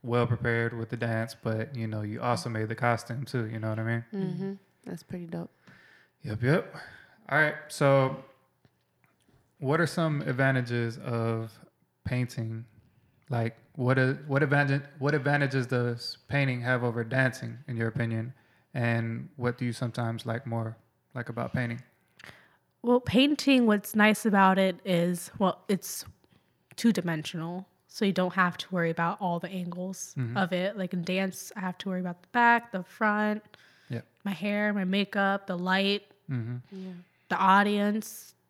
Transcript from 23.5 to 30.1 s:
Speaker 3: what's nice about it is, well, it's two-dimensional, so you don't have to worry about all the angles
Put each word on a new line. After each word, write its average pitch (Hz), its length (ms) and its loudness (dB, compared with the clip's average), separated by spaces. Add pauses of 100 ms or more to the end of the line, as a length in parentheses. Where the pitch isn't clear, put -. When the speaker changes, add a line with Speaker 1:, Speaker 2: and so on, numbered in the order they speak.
Speaker 3:
what's 208 280 2
nice 214 300 6
about 196 340 6
it 190 180 2 (100)
is, 175 520 0
well, 190 300 2
it's - 360 -2 (720)
two-dimensional, 175 880 -2 (220)
so - 160 -4
you 196 80 4
don't 180 220 0
have 180 240 2
to - 120 -12
worry 170 200 0
about 170 300 -2
all 175 180 -2
the 180 120 -8
angles 180 680 -8